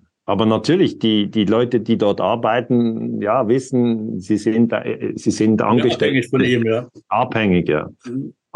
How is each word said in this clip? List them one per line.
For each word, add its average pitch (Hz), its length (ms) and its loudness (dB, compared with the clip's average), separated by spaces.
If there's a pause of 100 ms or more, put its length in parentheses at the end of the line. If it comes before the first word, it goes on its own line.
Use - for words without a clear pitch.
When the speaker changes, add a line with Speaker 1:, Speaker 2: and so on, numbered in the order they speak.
(240)
Speaker 1:
Aber 101 220 0
natürlich, 139 520 2
die, 107 320 0
die 107 140 0
Leute, 117 360 2
die 104 180 0
dort 101 220 0
arbeiten, 117 1000 0
ja, 110 260 0
wissen, 117 720 0
sie 104 200 -2
sind, 117 340 2
äh, 113 440 -4
sie - 140 -2
sind 110 300 2
Speaker 2:
Ja, 110 60 0
Speaker 1:
angestellt. 117 460 2
Speaker 2:
abhängig 127 180 -2
von 131 120 2
ihm, 123 220 2
ja. 113 240 -2 (200)
Speaker 1:
Abhängig, 104 600 0
ja. 76 220 -2 (160)
Speaker 2:
Mhm. 131 260 -8 (240)